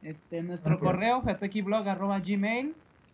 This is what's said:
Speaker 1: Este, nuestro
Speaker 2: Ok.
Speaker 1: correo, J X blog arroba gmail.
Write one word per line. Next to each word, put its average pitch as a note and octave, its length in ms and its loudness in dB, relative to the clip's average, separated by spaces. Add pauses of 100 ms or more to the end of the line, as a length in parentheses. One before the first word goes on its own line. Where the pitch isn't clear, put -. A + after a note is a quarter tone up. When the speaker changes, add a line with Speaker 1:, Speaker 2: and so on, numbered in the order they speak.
Speaker 1:
Este, D#3+ 400 -8
nuestro E3+ 320 0
Speaker 2:
Ok. - 60 -2
Speaker 1:
correo, G#3 400 2
J G#3 260 -2
X G3+ 180 -2
blog G#3 240 0
arroba G3 300 0
gmail. G#3+ 540 0 (400)